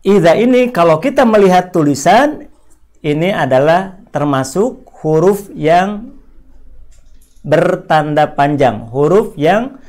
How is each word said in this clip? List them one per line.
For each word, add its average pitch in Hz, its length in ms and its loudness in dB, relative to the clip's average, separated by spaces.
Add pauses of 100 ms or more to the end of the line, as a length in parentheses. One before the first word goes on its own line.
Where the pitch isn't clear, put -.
idza 175 320 4
ini 247 380 2
kalau 170 260 2
kita 269 240 -2
melihat 190 460 2
tulisan, 180 800 0 (560)
ini 151 240 -2
adalah 165 800 0
termasuk 147 720 -4 (220)
huruf 160 500 0
yang 190 640 -2 (1300)
bertanda 151 880 -2
panjang, 131 560 -2
huruf 151 480 0
yang 196 400 -2 (120)